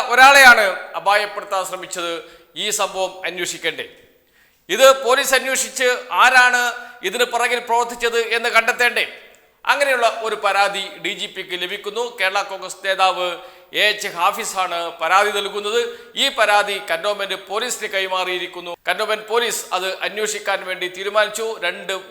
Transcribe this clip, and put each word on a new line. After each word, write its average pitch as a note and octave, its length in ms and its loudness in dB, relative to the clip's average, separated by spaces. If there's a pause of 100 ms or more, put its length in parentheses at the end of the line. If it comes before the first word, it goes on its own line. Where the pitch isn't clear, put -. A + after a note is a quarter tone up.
(120)
ഒരാളെയാണ് C4 520 10 (340)
അപായപ്പെടുത്താൻ G3+ 720 0
ശ്രമിച്ചത്. E3+ 440 -8 (480)
ഈ G3+ 40 -4 (120)
സംഭവം F#3+ 340 -2 (160)
അന്വേഷിക്കണ്ടേ? E3 560 -8 (920)
ഇത് B3 120 6 (180)
പോലീസ് C4 340 2
അന്വേഷിച്ച് B3+ 500 -2 (340)
ആരാണ് B3 400 6 (460)
ഇതിന് A#3+ 240 0
പുറകിൽ A#3+ 360 2
പ്രവർത്തിച്ചത് A#3 520 0 (160)
എന്ന് A#3 200 0
കണ്ടെത്തേണ്ടേ? A3+ 480 2 (680)
അങ്ങനെയുള്ള C4+ 340 0 (200)
ഒരു G#3+ 180 -4
പരാതി G3 400 0 (200)
ഡി F#3+ 160 -4
ജി G3+ 140 -8
പിക്ക് F3+ 280 -10
ലഭിക്കുന്നു. G#3 420 -6 (160)
കേരള F#3+ 200 0 (100)
കോൺഗ്രസ് F#3 360 -14
നേതാവ് F#3 420 2 (540)
എ - 100 4
എച്ച് G3+ 240 -6
ഹാഫിസാണ് F#3 640 -2 (200)
പരാതി F#3 380 4
നൽകുന്നത്. G3+ 420 -4 (440)
ഈ C4 40 2 (120)
പരാതി G#3 380 2 (140)
കന്റോൺമെന്റ് G3 460 -4 (120)
പോലീസിന് G#3+ 460 -6
കൈമാറിയിരിക്കുന്നു. F#3 800 -4 (160)
കന്റോൺമെന്റ് G#3+ 420 -2
പോലീസ് A3+ 320 -2 (140)
അത് F#3 120 -2 (200)
അന്വേഷിക്കാൻ G3+ 500 -4 (100)
വേണ്ടി F3+ 280 -6
തീരുമാനിച്ചു. G#3 500 -2 (180)
രണ്ട് F#3+ 300 -4 (160)